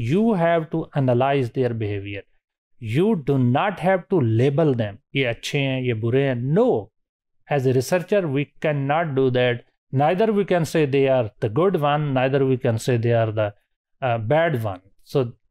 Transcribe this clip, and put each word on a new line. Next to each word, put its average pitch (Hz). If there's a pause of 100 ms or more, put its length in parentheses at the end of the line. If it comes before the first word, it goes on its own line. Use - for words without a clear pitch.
(120)
You 208
have 170
to 160 (140)
analyze 131
their 123
behavior। 101 (760)
You 208
do 139 (180)
not 190
have 180 (120)
to 175 (180)
label 143
them, 107 (200)
ये 135
अच्छे 120
हैं, 135
ये 123
बुरे 117
हैं। 127
No, 180 (640)
as 135
a 127
researcher, 180
we 143 (220)
cannot 147
do 131
that। 123 (380)
Neither 180
we 202
can 175
say 151
they 135
are 127 (160)
the 107
good 180
one, 147
neither 135
we 131
can 120
say 117
they 117
are 110
the, 107 (540)
uh, 117
bad 151
one। -
So, 127 (200)